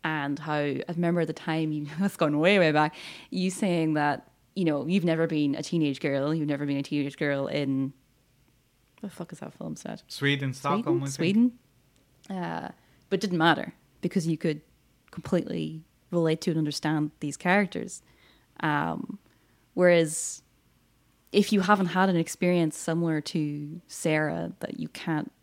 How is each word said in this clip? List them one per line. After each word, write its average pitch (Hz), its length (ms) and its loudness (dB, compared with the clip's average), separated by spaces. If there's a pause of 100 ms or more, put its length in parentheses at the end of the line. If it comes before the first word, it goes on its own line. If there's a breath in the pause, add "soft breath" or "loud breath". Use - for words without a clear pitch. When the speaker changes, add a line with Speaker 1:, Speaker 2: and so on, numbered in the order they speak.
Speaker 1:
and 147 340 -2
how, 151 200 -4
I 143 320 -2
remember 170 320 0
at 156 60 0
the 156 60 -6
time, 160 380 -4
you, 147 220 -4
<laughs> 156 60 -8
that's 196 180 0
gone 147 200 2
way, 190 220 6
way 160 140 6
back, 151 200 4 (380 loud breath)
you 185 180 0
saying 175 440 0
that, 147 340 0 (280)
you 190 100 -2
know, 147 200 0
you've 175 180 2
never 165 240 2
been 147 280 0
a - 80 -8
teenage 147 360 0
girl, 139 340 0
you've 156 140 -2
never 147 180 -2
been 143 120 -2
a 143 60 -2
teenage 143 340 -4
girl 139 300 -2
in, 135 440 -2 (1080)
the 208 80 -10
fuck 170 240 -12
is - 60 -16
that - 140 -14
film 160 220 -10
set? - 320 -12
Speaker 2:
Sweden, 139 460 -2
Stockholm, 147 300 -2
Speaker 1:
Sweden? 339 180 0
Speaker 2:
I 139 40 -4
think. 139 60 -4 (1160)
Speaker 1:
Sweden? 190 100 -6 (240)
Uh, - 60 -10 (400 soft breath)
but 196 80 0
it 190 40 -2
didn't 180 180 -2
matter, 160 340 2 (280)
because 175 260 0
you 156 100 0
could 151 240 -2 (500)
completely 160 680 -4 (300)
relate 160 300 2
to 185 100 0
and 156 80 0
understand 151 600 0
these 143 180 -6
characters. 185 640 0 (600 soft breath)
Um, 147 580 -2 (540 soft breath)
whereas 170 680 4 (880)
if 202 200 4
you 208 100 6
haven't 190 260 4
had 185 200 4
an 185 80 4
experience 170 640 2
similar 165 420 0
to 147 680 -4
Sarah, 160 760 -2
that - 180 -8
you 160 80 -6
can't - 440 -4 (120)